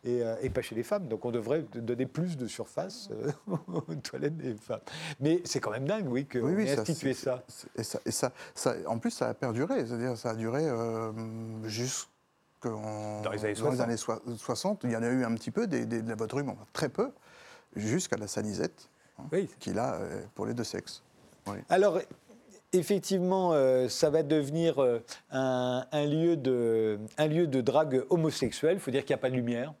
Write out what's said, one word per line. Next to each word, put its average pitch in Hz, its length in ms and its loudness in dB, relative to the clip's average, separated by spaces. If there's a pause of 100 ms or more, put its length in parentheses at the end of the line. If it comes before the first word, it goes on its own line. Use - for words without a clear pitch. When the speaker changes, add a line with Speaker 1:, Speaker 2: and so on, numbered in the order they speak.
Speaker 1:
ouais. 123 60 0
Speaker 2:
Et, 120 120 2
euh, 113 180 0
et 131 80 0
pas 127 120 -2
chez 113 140 -8
les 113 80 -2
femmes. 202 240 -2
Donc 113 180 -4
on 123 60 0
devrait 120 320 0 (100)
d-, 120 80 -6
donner 120 240 0
plus 160 320 -2
de 127 100 -4
surface, - 640 -8
euh, 113 200 -4 (160)
<laughs> 180 200 -4 (200)
aux 165 80 -6
toilettes 147 420 -4
des 131 180 -4
femmes. 110 260 -6 (380)
Mais 160 260 4
c'est - 140 -2
quand 110 120 -2
même 131 160 -2
dingue, 202 220 0
oui, 127 160 0
qu'on - 140 -2
Speaker 1:
Oui, 165 160 2
oui, 214 120 2
Speaker 2:
ait 139 80 4
Speaker 1:
ça, 139 60 2
Speaker 2:
institué 135 320 0
Speaker 1:
c'est, - 120 -6
Speaker 2:
ça. 127 220 -2
Speaker 1:
c'est, - 200 -18 (120)
et 113 40 -2
ça, - 220 -6
et - 60 -2
ça, - 200 0 (240)
ça, 123 200 0 (120)
en 117 120 -2
plus, 233 120 -2
ça - 180 -2
a 113 40 -2
perduré. 139 540 -2
C'est-à-dire, 120 300 -2
ça 117 140 -4
a 113 40 -2
duré, 113 300 0
euh, 113 460 -2 (540)
jusqu'en, 107 1600 -6
Speaker 2:
Dans 95 80 -2
les 104 140 -4
années 104 80 2
Speaker 1:
dans 110 160 0
les 131 60 2
Speaker 2:
soixante. 123 60 -2
Speaker 1:
années 117 160 0
soi-, 110 240 -4 (160)
soixante, 185 460 -2
il 123 80 0
y 113 40 2
en 113 80 0
a 117 60 2
eu 127 140 2
un 113 120 0
petit - 160 -6
peu 226 160 0
des, 120 180 0
des, 113 160 -2
de 113 80 -4
la 113 60 -2
voiture, 110 220 -4
mais 139 140 -2
enfin, 104 220 -12
très 143 160 0
peu, 240 200 0 (680)
jusqu'à 113 420 -2
la 104 100 -6
Sanisette, 104 640 -4 (300)
hein, - 120 -14
Speaker 2:
Oui. 175 180 0 (100)
Speaker 1:
qui - 140 -6
là, 117 220 0
euh, 95 260 -6 (140)
pour 101 100 -4
les 113 80 -2
deux 120 100 -2
sexes. - 380 -8 (460)
Oui. 101 80 -8 (140)
Speaker 2:
Alors, 185 300 6 (720)
effectivement, 185 800 4
euh, 131 360 6
ça 156 200 4
va 156 140 4
devenir, 151 580 2
euh, 120 180 4 (320)
un, 127 600 0
un 147 140 2
lieu 160 320 4
de, 113 640 4 (180)
un 156 100 4
lieu 165 200 4
de 131 140 2
drague 131 480 4
homosexuelle. 160 680 2
Il 196 40 -2
faut 139 120 -4
dire 135 120 2
qu'il 147 100 0
n'y 127 60 0
a - 20 -4
pas 127 80 2
de 127 60 0
lumière. 120 440 -2